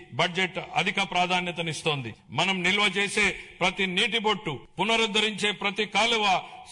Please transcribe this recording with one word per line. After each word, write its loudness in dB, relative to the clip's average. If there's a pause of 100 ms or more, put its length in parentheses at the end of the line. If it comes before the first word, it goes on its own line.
(140)
బడ్జెట్ 0 (160)
అధిక 0 (160)
ప్రాధాన్యతనిస్తోంది. 0 (160)
మనం 0
నిల్వ 2
చేసే 0 (380)
ప్రతి 0
నీటి 0
బొట్టు, -2 (200)
పునరుద్ధరించే 2
ప్రతి -2
కాలువ, 2 (460)